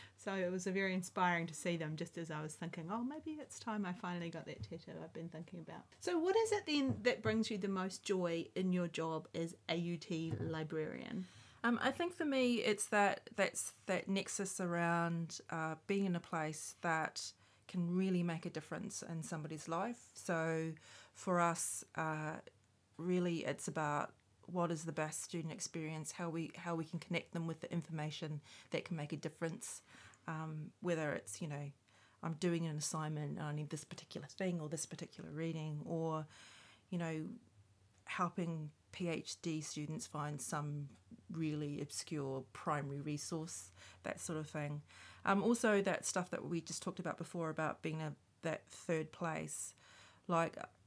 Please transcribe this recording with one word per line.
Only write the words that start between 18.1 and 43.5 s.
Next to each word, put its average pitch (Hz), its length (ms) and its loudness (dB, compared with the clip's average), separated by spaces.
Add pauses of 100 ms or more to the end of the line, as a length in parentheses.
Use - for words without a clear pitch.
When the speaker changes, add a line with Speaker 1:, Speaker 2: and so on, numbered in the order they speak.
Speaker 2:
make 170 240 -2
a 170 40 -6
difference - 520 -6
in 165 200 -4
somebody's 156 460 -6
life. 196 320 -2 (140)
So 160 580 2 (400)
for 175 280 4
us, - 440 4 (120)
uh, 156 400 0 (600)
really 175 480 4
it's - 240 -2
about 147 440 0 (340)
what 170 240 2
is 165 140 -2
the 160 80 -2
best 156 300 0
student 160 300 -4
experience, 156 600 -4
how 170 180 -4
we, 165 260 -2
how 175 180 -4
we 165 100 0
can 165 140 -4
connect - 340 -2
them 165 140 -2
with 165 140 -4
the - 100 -8
information 151 680 -4 (300)
that - 160 0
can 170 100 -4
make 147 160 -4
a 160 40 0
difference, - 640 -4 (440)
um, 156 440 -6 (100)
whether 160 320 2
it's, - 300 -6
you 160 60 -2
know, 143 220 -4 (520)
I'm 165 180 0
doing 170 260 4
an 151 120 0
assignment 151 600 0
and 151 80 -2
I 147 60 -2
need 151 160 -2
this - 160 -6
particular - 420 -10
thing 180 340 0
or 151 100 -4
this 160 160 -2
particular - 440 -10
reading, 156 540 -2
or, 160 400 0 (640)
you 180 80 -2
know, 160 300 0 (800)
helping 165 640 0 (200)
P 175 180 -2
H - 340 -2
D 156 180 0
students 151 460 -4
find 147 340 -4
some 147 480 -2 (420)
really 151 520 0
obscure 135 600 -2 (120)
primary 143 480 -2
resource, 156 680 -4 (320)